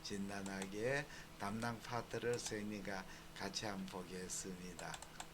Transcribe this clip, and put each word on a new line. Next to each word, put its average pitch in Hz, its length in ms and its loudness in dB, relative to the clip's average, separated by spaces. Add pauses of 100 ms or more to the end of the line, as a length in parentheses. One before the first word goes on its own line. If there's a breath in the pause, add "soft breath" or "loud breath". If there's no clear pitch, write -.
진단학의 101 1040 2 (340 loud breath)
담낭 113 420 2
파트를 117 580 2
선생님과 101 640 0 (320 loud breath)
같이 98 280 0
한번 95 200 0 (180)
보겠습니다. 90 960 -4 (360)